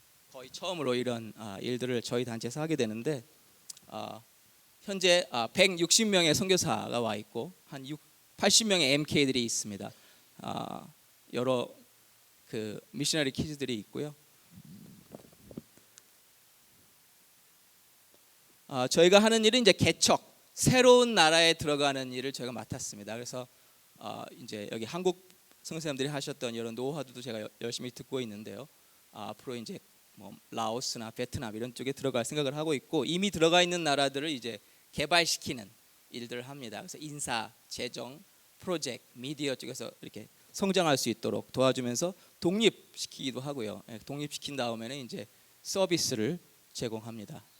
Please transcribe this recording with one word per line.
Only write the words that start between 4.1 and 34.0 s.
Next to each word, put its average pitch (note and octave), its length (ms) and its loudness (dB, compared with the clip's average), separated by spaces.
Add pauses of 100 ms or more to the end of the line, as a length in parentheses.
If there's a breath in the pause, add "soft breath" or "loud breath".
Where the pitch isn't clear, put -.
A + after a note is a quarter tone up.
현재, F3+ 500 4
아, A#2 160 -2
백육십 F#3 600 4
명의 E3+ 280 4
선교사가 B2+ 640 0
와 A2 160 -2
있고 A#2 380 -8 (120)
한 C3+ 220 -12
육, D3+ 120 -10 (360)
팔십 G#3+ 320 4
명의 E3 260 4
엠케이들이 C#3+ 500 2
있습니다. G#2+ 480 -6 (480 soft breath)
아, - 480 -8 (460)
여러 B2 400 0 (720)
그 G#2+ 340 -6 (120)
미셔너리 C#3+ 400 0
키즈들이 C#3+ 480 -4
있고요. C#3 340 -8 (4000)
아, B2+ 200 0
저희가 F3+ 320 10
하는 A3 260 4
일은 A#3 160 6
이제 G3 100 8
개척, E3 500 4 (320)
새로운 B3 600 8
나라에 E3 380 8
들어가는 C#3+ 580 0
일을 B2+ 220 -6
저희가 B2+ 180 -8
맡았습니다. A2 640 -10
그래서, B2 340 -10 (500 soft breath)
아, A2 280 -10 (120)
이제 A2 340 -10
여기 A2+ 140 -6
한국 F3 440 -2 (340)
선생님들이 D3 460 -4
하셨던 C#3 440 -6
이런 A2+ 220 -6
노하우도 B2+ 460 -8
제가 A2+ 200 -8
여-, G#2+ 80 -10 (120)
열심히 A#2+ 300 -6
듣고 C3 300 -8
있는데요. G#2+ 460 -10 (440 soft breath)
아, G#2+ 180 -10
앞으로 A#2+ 260 -10
이제 G#2 240 -10 (400)
뭐 G2 160 -16 (140)
라오스나 A2+ 600 -4
베트남 B2 440 -8
이런 A#2 200 -8
쪽에 B2+ 160 -6
들어갈 B2+ 340 -2
생각을 D3 300 -2
하고 D#3 180 -2
있고 C#3 320 -2
이미 F#3 240 0
들어가 E3+ 320 6
있는 F3 220 2
나라들을 C#3 460 0